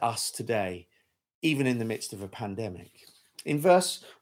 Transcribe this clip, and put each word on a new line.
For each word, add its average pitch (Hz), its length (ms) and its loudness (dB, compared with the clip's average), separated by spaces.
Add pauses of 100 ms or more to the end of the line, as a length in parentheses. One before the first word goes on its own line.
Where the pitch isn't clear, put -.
us 113 300 -2
today, 101 560 -2 (560)
even 143 240 2
in 123 120 2
the 113 60 -2
midst 110 300 -6
of 98 80 -10
a 98 60 -10
pandemic. 98 600 -8 (540)
In 147 160 0
verse 180 420 6 (200)